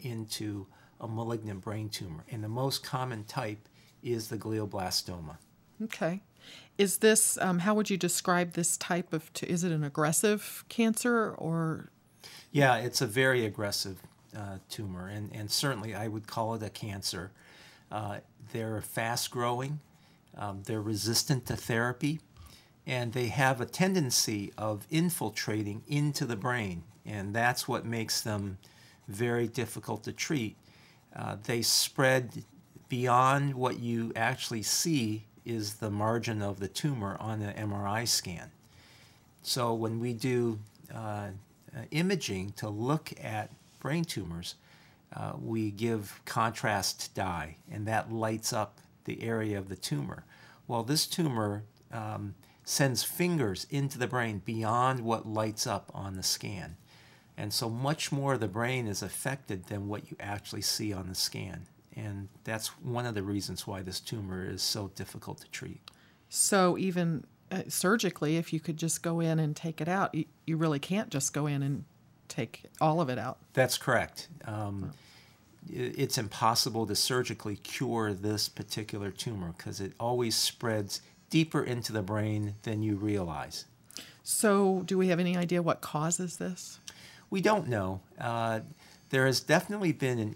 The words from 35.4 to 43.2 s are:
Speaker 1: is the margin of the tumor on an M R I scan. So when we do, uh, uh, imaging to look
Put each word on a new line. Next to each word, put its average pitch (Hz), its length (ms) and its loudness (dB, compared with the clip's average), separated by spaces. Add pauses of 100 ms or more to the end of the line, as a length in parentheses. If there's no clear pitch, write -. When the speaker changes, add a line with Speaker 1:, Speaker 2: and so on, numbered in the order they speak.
Speaker 1:
is 110 300 -4
the 107 160 -4
margin 110 500 0
of 98 180 -2
the 98 80 -2
tumor 113 520 -2
on 110 240 -4
an 101 80 -4
M 107 200 -4
R 101 160 -2
I 110 180 0
scan. 156 440 -2 (920)
So 117 320 2
when 113 240 0
we 120 140 0
do, 117 440 2 (360)
uh, 107 340 -6 (480)
uh, 117 60 -8 (100)
imaging 151 640 0
to 107 160 -6
look 123 420 -2 (100)